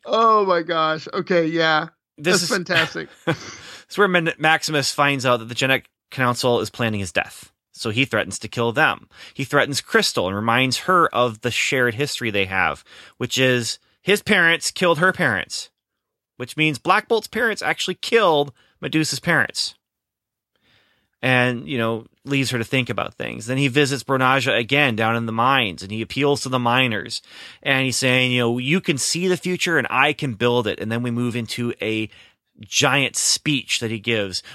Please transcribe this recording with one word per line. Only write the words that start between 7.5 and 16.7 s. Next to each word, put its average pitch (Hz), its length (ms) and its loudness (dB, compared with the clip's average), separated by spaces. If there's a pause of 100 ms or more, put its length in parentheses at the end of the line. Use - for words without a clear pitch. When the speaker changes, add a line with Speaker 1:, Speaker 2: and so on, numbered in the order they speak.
Speaker 2:
So - 180 -6
he 113 160 2
threatens 98 320 -2
to 107 100 -12
kill 117 240 -2
them. 135 360 0 (260)
He 139 100 -6
threatens 139 380 0
Crystal 196 460 0
and 95 80 -2
reminds 120 420 0
her 180 360 2
of 117 280 0
the 123 80 -2
shared 123 440 0
history 123 360 -4
they 98 160 0
have, 90 380 -2 (340)
which 120 180 -4
is 123 420 0 (220)
his 196 220 0
parents 170 480 2
killed 175 280 2
her 185 140 2
parents, 117 560 -2 (680)
which - 200 -10
means 156 220 0